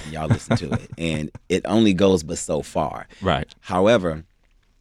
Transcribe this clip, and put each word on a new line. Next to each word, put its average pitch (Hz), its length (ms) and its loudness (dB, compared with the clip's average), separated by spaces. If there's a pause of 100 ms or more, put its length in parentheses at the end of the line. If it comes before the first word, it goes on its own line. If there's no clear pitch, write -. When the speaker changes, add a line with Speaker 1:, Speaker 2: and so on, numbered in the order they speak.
Speaker 1:
and 78 100 -14
y'all 78 160 -4
listen 76 280 0
to 80 160 -4
it. - 220 -6
Speaker 2:
<laughs> - 40 -12
Speaker 1:
And 78 320 -4 (180)
it 90 180 0
only 107 280 4
goes 92 280 4
but 80 160 -8
so 76 240 -4
far. - 440 -4 (140)
Speaker 2:
Right. 85 400 -2
Speaker 1:
However, 92 640 2 (560)